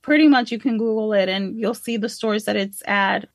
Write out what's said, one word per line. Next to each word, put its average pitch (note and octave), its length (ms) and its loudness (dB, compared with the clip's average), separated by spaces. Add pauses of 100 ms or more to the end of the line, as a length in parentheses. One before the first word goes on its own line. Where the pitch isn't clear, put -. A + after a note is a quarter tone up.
Pretty D#4 260 4
much A#3+ 240 4
you A3 80 -6
can A#3 180 -2
Google A3 340 -2
it F#3+ 160 2
and G3 300 -4
you'll A3+ 160 -2
see A#3 220 -6
the A3 120 -4
stores G#3+ 360 -4
that G#3 100 -2
it's G3 320 -4
at. G3+ 480 0